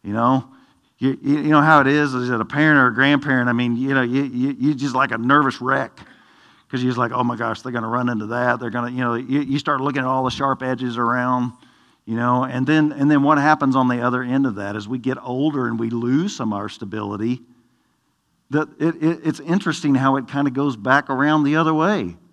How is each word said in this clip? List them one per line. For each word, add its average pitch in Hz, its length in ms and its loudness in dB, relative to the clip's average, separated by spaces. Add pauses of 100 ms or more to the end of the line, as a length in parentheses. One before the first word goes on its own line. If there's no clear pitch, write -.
You 101 120 -8
know, 123 340 2 (500)
you, 135 240 -2
you, 147 180 0
you 151 100 -2
know 151 100 6
how 151 220 6
it 131 60 4
is, 143 260 2
is 123 160 -2
that 117 100 0
a 113 60 -2
parent 151 340 4
or 127 80 6
a 117 60 2
grandparent, 131 560 2
I - 20 0
mean, 120 240 0
you 135 180 -2
know, 135 80 2
you, 127 220 0
you, 127 340 -2
you 143 160 0
just 131 220 -4
like 131 160 0
a 113 60 -4
nervous 131 420 2
wreck. 131 400 -4 (720)
'Cause 127 120 -4
you're 127 80 0
just 120 80 -2
like, 120 140 0
"Oh 123 120 -2
my 120 120 -2
gosh, 113 260 -4
they're 127 100 -10
gonna 117 160 -4
run 123 220 -2
into 107 180 -4
that. 123 320 0
They're 117 120 -6
gonna," 120 180 -4
you 127 120 -6
know, 120 120 0
you, 127 280 -2
you 139 180 -2
start 143 200 -2
looking 139 200 -2
at 127 80 -2
all 131 160 0
the 127 80 -2
sharp 135 320 -2
edges 123 340 -4
around, 123 540 0 (540)
you 113 100 -6
know, 123 300 0
and 127 200 -4
then, 151 280 2
and 143 180 2
then 143 100 4
what 147 160 4
happens 143 380 2
on 127 140 4
the 120 120 -2
other 123 220 0
end 131 240 0
of 104 80 -4
that 101 200 -6
is 104 120 -8
we 127 100 -6
get 127 240 -4
older 127 460 -2
and 113 120 -4
we 113 120 -2
lose 131 440 0
some 113 160 -4
of 101 60 -4
our 101 120 -6
stability. 107 760 -6 (1080)
That 151 160 -2 (100)
it, 156 240 -2
it, 160 220 0
it's 156 140 -2
interesting 160 560 0
how 135 200 2
it 131 120 -6
kinda 143 240 -2
goes 135 240 -2
back 127 340 2
around 147 340 2
the 147 140 2
other 160 160 2
way. 156 420 0 (180)